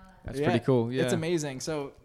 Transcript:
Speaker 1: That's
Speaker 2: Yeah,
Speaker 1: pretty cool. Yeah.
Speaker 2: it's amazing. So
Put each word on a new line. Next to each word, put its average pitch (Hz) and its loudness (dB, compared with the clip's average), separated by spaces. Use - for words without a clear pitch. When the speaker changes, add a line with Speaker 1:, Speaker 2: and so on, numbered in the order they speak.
Speaker 1:
That's 123 -8
Speaker 2:
Yeah, 143 0
Speaker 1:
pretty 117 2
cool. 120 4
Yeah. 131 2
Speaker 2:
it's 127 0
amazing. 160 -2
So 143 -6